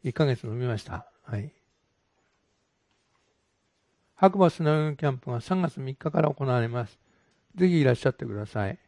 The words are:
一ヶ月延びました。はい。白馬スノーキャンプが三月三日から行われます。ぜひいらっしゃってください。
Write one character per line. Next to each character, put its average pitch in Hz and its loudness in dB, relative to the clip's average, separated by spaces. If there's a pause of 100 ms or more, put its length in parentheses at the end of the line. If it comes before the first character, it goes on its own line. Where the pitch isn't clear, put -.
一 127 -4
ヶ 156 0
月 123 -4
延 113 -8
び 123 -4
ま 113 -4
し - -12
た。 - -12 (160)
は - -8
い。 113 -10 (2500)
白 190 4
馬 180 6
ス 165 -2
ノ 151 0
ー 139 -10
キ - -8
ャ 143 2
ン 127 -6
プ 127 -12
が 120 -4
三 185 -4
月 156 -4
三 135 -8
日 151 -6
か 147 2
ら 151 2
行 139 -6
わ 123 2
れ 117 0
ま 120 -6
す。 - -20 (560)
ぜ 185 4
ひ 175 4
い 143 4
ら 127 6
っ - 6
し - -2
ゃ 135 4
っ - -8
て - -12
く 110 -8
だ 104 -8
さ 101 -4
い。 - -10